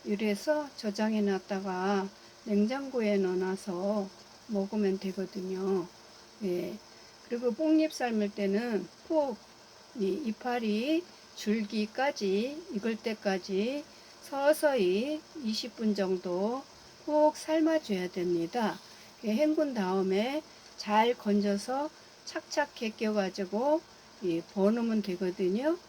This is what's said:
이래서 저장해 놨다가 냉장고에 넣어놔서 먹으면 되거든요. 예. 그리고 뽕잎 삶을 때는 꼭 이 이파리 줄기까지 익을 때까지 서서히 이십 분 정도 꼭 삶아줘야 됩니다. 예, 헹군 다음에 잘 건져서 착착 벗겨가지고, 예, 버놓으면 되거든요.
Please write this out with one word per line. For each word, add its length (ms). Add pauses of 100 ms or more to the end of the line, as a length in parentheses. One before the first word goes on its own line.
이래서 640 (100)
저장해 440
놨다가 840 (360)
냉장고에 760
넣어놔서 880 (400)
먹으면 500
되거든요. 880 (580)
예. 340 (500)
그리고 240
뽕잎 400
삶을 380
때는 580 (200)
꼭 280 (640)
이 100 (180)
이파리 760 (340)
줄기까지 1300 (120)
익을 220
때까지 840 (400)
서서히 960 (220)
이십 340
분 180
정도 680 (440)
꼭 300
삶아줘야 760
됩니다. 680 (460)
예, 80
헹군 420
다음에 680 (340)
잘 380
건져서 720 (380)
착착 480
벗겨가지고, 1080 (440)
예, 180 (100)
버놓으면 500
되거든요. 760 (100)